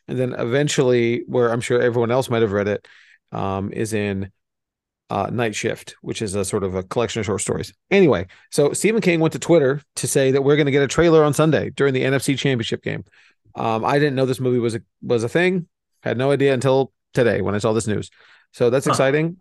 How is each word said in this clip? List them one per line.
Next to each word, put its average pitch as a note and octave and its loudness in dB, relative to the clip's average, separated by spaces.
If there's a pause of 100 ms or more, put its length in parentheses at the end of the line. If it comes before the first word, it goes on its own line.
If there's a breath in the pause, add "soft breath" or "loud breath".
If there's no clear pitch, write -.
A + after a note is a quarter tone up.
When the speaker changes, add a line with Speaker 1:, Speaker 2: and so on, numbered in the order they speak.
Speaker 1:
And C3 -8
then B2+ -4
eventually, B2 0
where B2 0
I'm A#2 -2
sure B2 0
everyone A#2+ 0
else B2 0
might A#2 0
have G#2 0
read G2+ 0
it, G2+ -4 (440 soft breath)
um, G2 -4
is G#2+ -6
in, G2 -4 (800)
uh, G2 -2
Night A2+ -2
Shift, - -6
which - -10
is G2 -4
a G2 -2
sort G2+ -4
of F#2 -4
a F#2 -4
collection A#2 -4
of G2+ -6
short F#2+ -4
stories. - -6 (160)
Anyway, C3 4 (240 soft breath)
so D3 2
Stephen G#3+ 0
King E3+ 2
went D#3+ 0
to B2 -8
Twitter D3 2 (140)
to - -4
say C3+ 2
that C#3 2
we're C#3+ 4
gonna D3 2
get C#3 2
a C3+ 2
trailer D#3+ 4
on D3 2
Sunday C3 2
during C#3 0
the C3 0
N C3 0
F C3+ 0
C C#3 0
Championship B2 -2
game. G#2+ -8 (520 soft breath)
Um, A2+ -2
I C3+ 2
didn't C#3+ 0
know C3 0
this B2 -4
movie B2+ 0
was A2+ -2
a, E3 -8 (200)
was A#2+ 0
a A#2 -4
thing. F3+ 0 (360)
Had A2+ -2
no C3+ 0
idea C#3 2
until C3 0 (200)
today A2+ 2
when F#2+ -2
I - -2
saw A2 0
this A2 -2
news. G#2 -4 (420 soft breath)
So A#2+ 0
that's C3 0
Speaker 2:
Huh. - 2
Speaker 1:
exciting. D3 0